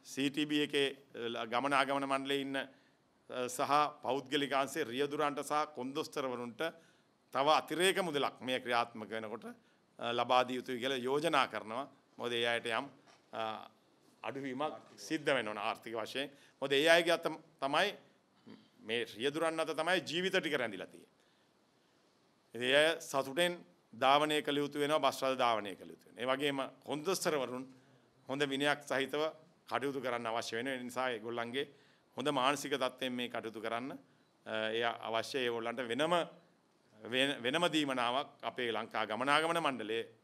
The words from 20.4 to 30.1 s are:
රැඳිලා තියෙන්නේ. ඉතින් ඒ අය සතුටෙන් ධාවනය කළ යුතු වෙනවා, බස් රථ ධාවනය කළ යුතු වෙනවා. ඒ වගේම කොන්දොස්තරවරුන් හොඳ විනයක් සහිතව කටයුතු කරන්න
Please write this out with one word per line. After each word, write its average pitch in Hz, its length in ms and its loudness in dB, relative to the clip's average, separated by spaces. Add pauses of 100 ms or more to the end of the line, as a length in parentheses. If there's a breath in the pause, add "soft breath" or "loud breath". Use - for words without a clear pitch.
රැඳිලා 107 320 -2
තියෙන්නේ. - 280 -20 (1400 soft breath)
ඉතින් 123 160 0
ඒ 135 60 6
අය 156 260 6
සතුටෙන් 143 560 0 (420)
ධාවනය 147 420 6
කළ 143 160 0
යුතු 143 220 -2
වෙනවා, 147 200 4
බස් 135 240 2
රථ 131 140 2
ධාවනය 107 380 2
කළ 85 140 -16
යුතු 82 160 -18
වෙනවා. - 160 -12
ඒ 131 160 2
වගේම 139 220 0 (260)
කොන්දොස්තරවරුන් 143 800 -2 (640 soft breath)
හොඳ 139 160 -2
විනයක් 139 400 2
සහිතව 139 640 -2 (220)
කටයුතු 131 340 -2
කරන්න 120 240 -2